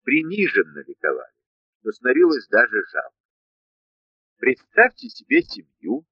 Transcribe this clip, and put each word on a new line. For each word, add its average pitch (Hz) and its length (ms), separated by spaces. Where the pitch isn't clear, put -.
приниженно 151 800
ликовали, 67 480
что 107 100
становилось 139 560
даже 107 460
жалко. - 240
Представьте - 720
себе - 340
семью, 92 680